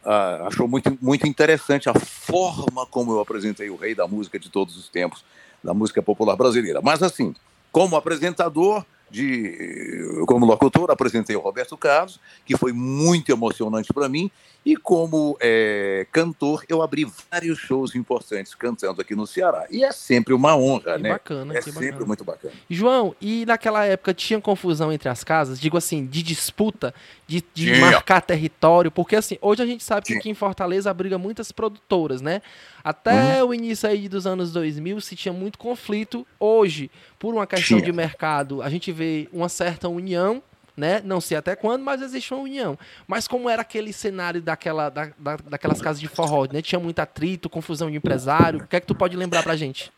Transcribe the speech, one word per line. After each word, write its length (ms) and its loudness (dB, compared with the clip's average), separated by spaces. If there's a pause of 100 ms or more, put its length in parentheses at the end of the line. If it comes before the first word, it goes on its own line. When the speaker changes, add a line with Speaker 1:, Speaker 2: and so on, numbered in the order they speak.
Speaker 1:
ah, 440 0
achou 200 0
muito, 340 0
muito 260 2
interessante 640 4
a 40 0
forma 920 0
como 260 -2
eu 60 2
apresentei 500 -6
o 60 -10
rei 180 -6
da 140 0
música 320 -6
de 100 -16
todos 280 -2
os 120 -20
tempos, 340 -4 (400)
da 100 -4
música 280 0
popular 340 2
brasileira. 460 2
Mas 220 2
assim, 320 -2 (360)
como 240 4
apresentador, 880 0 (260)
de, 1160 -6
como 200 6
locutor, 440 6
apresentei 460 2
o 40 0
Roberto 380 -6
Carlos, 420 2 (260)
que 120 0
foi 160 0
muito 580 2
emocionante 640 -2
pra 160 0
mim, 220 -2 (320)
e 140 4
como, 640 0
é, 680 2
cantor, 580 0
eu 140 2
abri 200 -2 (280)
vários 260 -2
shows 380 -2
importantes 580 -4
cantando 480 -4
aqui 140 -6
no 100 -2
Ceará. 460 0
E 120 0
é 80 2
sempre 440 2
uma 200 6
honra, 420 2
Speaker 2:
Que 40 -4
Speaker 1:
né? 80 -2
Speaker 2:
bacana, 480 -6
Speaker 1:
É 0 -
Speaker 2:
que 140 -6
Speaker 1:
sempre 180 -6
Speaker 2:
bacana. 160 -8
Speaker 1:
muito 180 -6
bacana. 300 -10 (160)
Speaker 2:
João, 500 2
e 280 -4
naquela 380 0
época 280 0
tinha 260 0
confusão 540 0
entre 160 -2
as 140 -4
casas? 360 0
Digo 180 0
assim, 280 -2
de 160 -4
disputa, 720 -2 (340)
de, 160 -4 (120)
de 180 -2
Speaker 1:
Tinha. 80 8
Speaker 2:
marcar 400 6
território, 680 4
porque 240 0
assim, 260 0
hoje 220 2
a 20 0
gente 180 -6
sabe 180 -2
que 80 -12
Speaker 1:
Tinha. 100 -2
Speaker 2:
aqui 100 -8
em 60 -4
Fortaleza 560 -2
abriga 260 -4
muitas 340 -8
produtoras, 720 -2
né? 220 -4 (400)
Até 580 2
Speaker 1:
Uhum. 80 2
Speaker 2:
o 60 -2
início 340 -2
aí 180 0
dos 200 -4
anos 240 -2
dois 260 -2
mil 240 -6
se 140 -14
tinha 180 -8
muito 240 -8
conflito. 680 -6 (140)
Hoje, 520 4 (260)
por 160 -4
uma 140 -2
questão 320 4
Speaker 1:
Tinha. 20 4
Speaker 2:
de 100 0
mercado, 720 -2
a 80 -6
gente 220 -6
vê 420 -4
uma 160 -4
certa 400 -4
união, 520 -2 (340)
né? 300 0
Não 160 -2
sei 160 -4
até 180 -4
quando, 280 -2
mas 180 -4
existe 320 -8
uma 80 -6
união. 380 -6 (260)
Mas 220 -4
como 220 -4
era 120 0
aquele 320 -8
cenário 480 -6
daquela, 480 -4
da, 300 -8
da, 160 -6
daquelas 440 -4
casas 200 -2
de 80 -10
forró, 440 0
né? 100 -4
Tinha 180 -2
muito 200 -4
atrito, 500 -4
confusão 420 -6
de 60 -6
empresário. 640 2
O 60 -16
que 100 -2
é 20 4
que 80 -8
tu 80 0
pode 200 0
lembrar 280 -2
pra 120 -2
gente? 420 -8